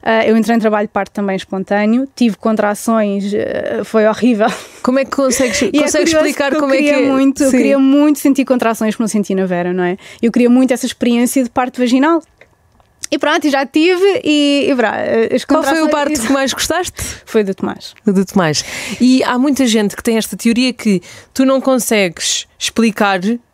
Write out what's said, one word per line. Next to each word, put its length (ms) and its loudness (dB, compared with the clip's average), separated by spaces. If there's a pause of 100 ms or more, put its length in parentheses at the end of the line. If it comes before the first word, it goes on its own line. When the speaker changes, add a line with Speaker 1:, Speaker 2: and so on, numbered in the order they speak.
Speaker 1:
Ah, 160 2
eu 120 2
entrei 180 2
em 60 2
trabalho 260 0
de 60 -14
parto 180 -4
também 240 -4
espontâneo, 800 -2
tive 220 0
contrações, 880 -2 (100)
ah, 500 -4
foi 220 0
horrível. 400 0 (340)
Speaker 2:
Como 200 0
é 40 0
que 60 -12
consegues, 560 0
Speaker 1:
<laughs> 80 -4
E 40 4
é 40 2
Speaker 2:
consegues 100 0 (200)
Speaker 1:
curioso 40 2 (120)
Speaker 2:
explicar 220 -2
Speaker 1:
porque 80 -2
eu 20 0
Speaker 2:
como 140 2
é 20 2
que 80 2
Speaker 1:
queria 240 2
Speaker 2:
é? 20 0
Speaker 1:
muito, 320 2
eu 80 4
Speaker 2:
Sim. 60 2
Speaker 1:
queria 200 2
muito 440 4
sentir 240 2
contrações 500 0
que 60 -8
não 80 -2
senti 260 -2
na 120 0
Vera, 260 -2
não 100 -2
é? 140 -2 (260)
Eu 80 2
queria 180 2
muito 240 4
essa 140 -4
experiência 560 0
de 80 -4
parto 300 -2
vaginal. 420 2 (880)
E 80 -2
pronto, 300 0
e 20 2
já 160 0
tive 560 2
e, 480 2
e 60 2
pronto, 180 0 (400)
as 100 -2
Speaker 2:
Qual 200 0
foi 160 0
o 60 0
Speaker 1:
contrações 40 0
Speaker 2:
parto 380 -2
que 40 2
mais 200 0
gostaste? 500 -4 (240)
Speaker 1:
Foi 160 0
do 100 -2
Tomás. 400 -10 (140)
Speaker 2:
O 60 2
do 120 2
Tomás. 400 0 (360)
E 240 4
há 120 -2
muita 300 0
gente 300 0
que 80 -14
tem 140 0
esta 180 -6
teoria 360 0
que 300 -2 (320)
tu 100 2
não 160 2
consegues 840 -2 (100)
explicar 600 0 (360)